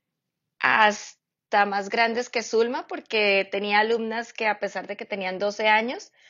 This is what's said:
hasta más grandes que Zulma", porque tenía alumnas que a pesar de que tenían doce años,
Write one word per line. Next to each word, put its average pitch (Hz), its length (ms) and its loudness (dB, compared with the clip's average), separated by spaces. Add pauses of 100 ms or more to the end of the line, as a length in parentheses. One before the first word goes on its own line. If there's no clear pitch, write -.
(580)
hasta - 1080 2
más 202 260 -4
grandes 233 380 0
que 226 140 -4
Zulma", 240 460 0
porque 208 640 0
tenía 202 260 0
alumnas 226 540 -2
que 220 160 -2
a 202 100 -2
pesar 190 300 -6
de 202 80 -8
que 226 80 -12
tenían 185 340 -6
doce 208 300 0
años, 226 440 0 (180)